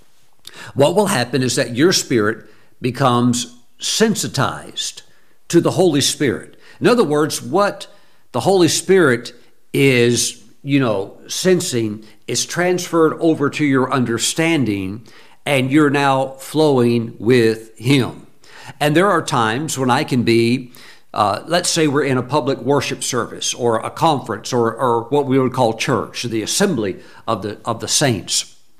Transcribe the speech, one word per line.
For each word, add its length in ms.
what 220
will 120
happen 360
is 140
that 180
your 160
spirit 560
becomes 760
sensitized 1200
to 100
the 120
Holy 300
Spirit. 560
In 80
other 160
words, 380
what 460
the 100
Holy 280
Spirit 640
is, 720
you 160
know, 380
sensing 760
is 180
transferred 720
over 300
to 160
your 260
understanding, 1120
and 240
you're 200
now 440
flowing 840
with 580
Him. 500
And 160
there 120
are 140
times 560
when 120
I 140
can 200
be, 480
uh, 320
let's 240
say 180
we're 160
in 140
a 60
public 360
worship 440
service 500
or 260
a 120
conference 600
or, 240
or 280
what 220
we 140
would 140
call 220
church, 480
the 180
assembly 600
of 140
the, 220
of 160
the 80
saints. 720